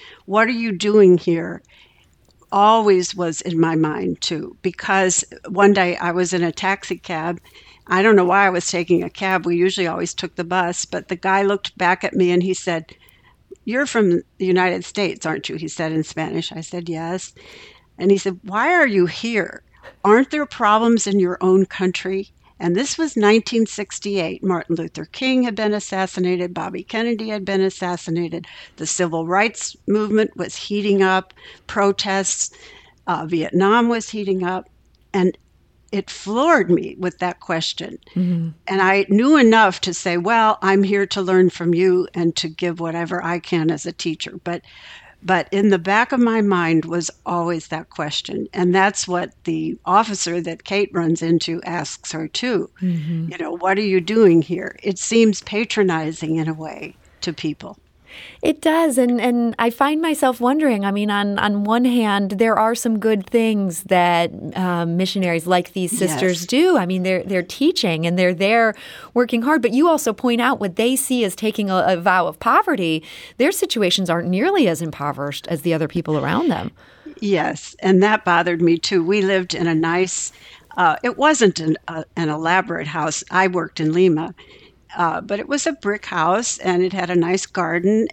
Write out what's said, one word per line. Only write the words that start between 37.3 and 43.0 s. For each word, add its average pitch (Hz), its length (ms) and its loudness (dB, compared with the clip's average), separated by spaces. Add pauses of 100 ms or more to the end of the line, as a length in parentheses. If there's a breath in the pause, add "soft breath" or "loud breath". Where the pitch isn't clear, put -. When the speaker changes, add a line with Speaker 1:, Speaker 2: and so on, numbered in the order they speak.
Speaker 1:
question. - 600 -6 (180)
Speaker 2:
Mm-hmm. 175 320 0 (180)
Speaker 1:
And 190 160 0
I 196 260 4
knew 247 280 6
enough 220 460 6
to 170 120 -4
say, 175 220 -2
"Well, 214 460 2
I'm 190 200 4
here 196 240 0
to 196 160 -4
learn 185 280 6
from 170 240 -2
you 180 400 2
and 170 220 0
to 170 120 -4
give 170 320 -6
whatever 170 420 -4